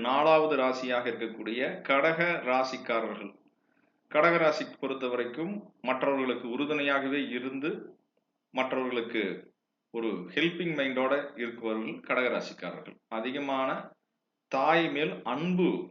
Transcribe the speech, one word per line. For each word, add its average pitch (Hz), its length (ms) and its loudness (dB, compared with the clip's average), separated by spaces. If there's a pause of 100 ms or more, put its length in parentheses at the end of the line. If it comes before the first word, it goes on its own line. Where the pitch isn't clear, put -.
நாலாவது 151 560 6
ராசியாக 127 540 2
இருக்கக்கூடிய 110 600 -4 (120)
கடக 165 460 4 (200)
ராசிக்காரர்கள், 113 840 0 (800)
கடக 165 280 6
ராசிக்கு 151 380 2
பொறுத்த 131 300 -4
வரைக்கும் 123 480 -2 (280)
மற்றவர்களுக்கு 127 680 0
உறுதுணையாகவே 143 800 0
இருந்து, 135 420 -4 (840)
மற்றவர்களுக்கு 127 680 -2 (760)
ஒரு 113 140 -2 (200)
ஹெல்பிங் 170 460 -2
மைண்டோட 131 380 0 (240)
இருக்குபவர்கள் 113 640 -4
கடக 127 320 0
ராசிக்காரர்கள். - 640 -8 (200)
அதிகமான 135 520 -2 (840)
தாய் 156 380 4
மேல் 143 220 0 (120)
அன்பு 175 420 2 (240)